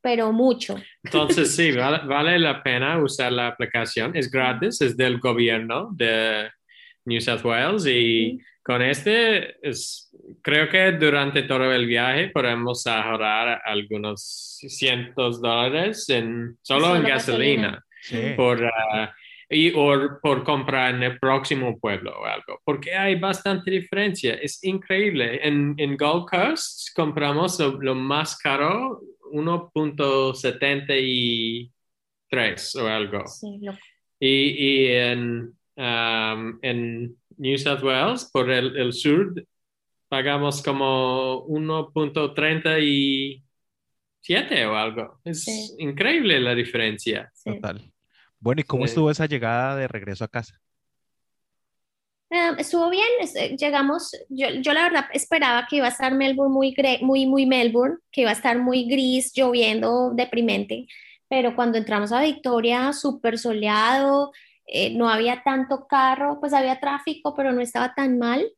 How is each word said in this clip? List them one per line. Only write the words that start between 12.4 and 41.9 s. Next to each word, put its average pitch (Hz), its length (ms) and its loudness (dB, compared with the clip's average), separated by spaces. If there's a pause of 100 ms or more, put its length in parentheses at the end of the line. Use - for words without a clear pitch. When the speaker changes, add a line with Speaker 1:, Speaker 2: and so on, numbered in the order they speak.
Speaker 2:
ahorrar 110 800 0
algunos 104 920 -6 (100)
cientos 123 720 -2
dólares 131 680 -2
en, 117 540 -2
solo 143 240 2
Speaker 1:
Solo 175 100 4
Speaker 2:
en 165 80 2
Speaker 1:
gasolina. 131 580 2
Speaker 2:
gasolina. 104 220 -6 (460)
Speaker 3:
Sí. 139 60 -6
Speaker 2:
Por, 123 300 2
ah, 110 460 -2 (360)
y, 160 280 4
o 143 440 2
por 135 220 0
comprar 131 540 0
en 123 80 -2
el 123 160 -2
próximo 135 580 0
pueblo 98 420 -4
o - 40 -10
algo, 107 400 -8
porque 147 320 -4
hay 196 200 2
bastante 190 540 -2
diferencia, 185 640 -2
es - 300 -8
increíble. 190 840 -2
En, 147 320 2
en 139 180 -2
Gold 156 320 0
Coast 247 680 -2
compramos 151 680 0
lo, 139 200 0
lo 131 140 0
más 143 420 -2
caro, 175 640 -2 (300)
uno 165 420 -2
punto 139 640 0
setenta 139 600 -2
y 120 760 -2 (580)
tres 117 460 -2
o 120 140 -2
algo. 104 400 -4
Speaker 1:
Sí, 202 340 -14
loco. 196 160 -12 (400)
Speaker 2:
Y, 135 100 2 (540)
y 131 100 4
en, 120 600 -2 (240)
am, 113 840 -4
en 120 540 -6 (220)
New 139 200 -2
South 139 240 -2
Wales, 143 500 0
por 127 180 0
el, 127 260 0
el 123 160 0
sur, 147 420 2 (760)
pagamos 143 540 -2
como 131 760 0
uno 156 520 -4